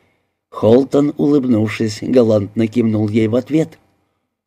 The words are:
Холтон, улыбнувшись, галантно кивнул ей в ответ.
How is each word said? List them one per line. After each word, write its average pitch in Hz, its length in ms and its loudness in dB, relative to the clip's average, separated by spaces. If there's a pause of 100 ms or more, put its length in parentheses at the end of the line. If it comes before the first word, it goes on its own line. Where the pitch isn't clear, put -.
(500)
Холтон, 139 680 2
улыбнувшись, 120 840 0
галантно 110 680 0
кивнул 107 400 -2
ей 110 200 0
в 113 80 -2
ответ. 151 420 -4 (680)